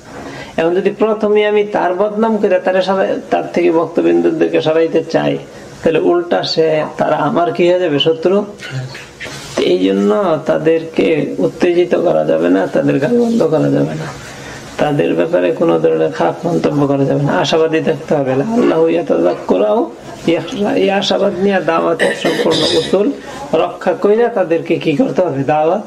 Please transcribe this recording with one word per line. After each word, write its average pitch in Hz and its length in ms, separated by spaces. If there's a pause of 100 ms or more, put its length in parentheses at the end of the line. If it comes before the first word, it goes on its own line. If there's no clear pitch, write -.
(560)
এখন 165 180
যদি 190 160
প্রথমে 214 560
আমি 208 180
তার 180 300
বদনাম 208 420
করে 190 240
তারা 185 220
সরাই-, 190 360 (120)
তার 175 120 (100)
থেকে 175 200
ভক্তবৃন্দদেরকে 165 880
সরাইতে 160 500
চাই, 147 280 (440)
তাহলে 156 160
উল্টা 175 440
সে, 156 420 (140)
তারা 156 180
আমার 151 360
কি 175 180
হয়ে 180 100
যাবে? 156 180
শত্রু। 165 460 (1120)
তো - 60
এই 180 160
জন্য 196 680
তাদেরকে 160 920
উত্তেজিত 175 560
করা 165 300
যাবে 160 240
না, 185 180
তাদের 143 320
গালমন্দ 170 500
করা 143 220
যাবে 143 240
না, 156 120 (720)
তাদের 151 360
ব্যাপারে 170 380
কোনো 165 260
ধরনের 160 340
খারাপ 170 340
মন্তব্য 160 400
করা 139 180
যাবে 139 180
না, 147 100
আশাবাদী 160 480
থাকতে 160 340
হবে। 135 180
আল্লাহু 165 560
ইয়াতাযাক্কারু 208 1000 (360)
ইয়াখশা, 170 480
এই 190 160
আশাবাদ 196 480
নিয়ে 196 280
দাওয়াতের 165 560
সম্পূর্ণ 160 360 (200)
উসুল 196 340 (420)
রক্ষা 175 380
কইরা 214 360
তাদেরকে 165 480
কি 147 200
করতে 254 260
হবে? 139 220
দাওয়াত 156 420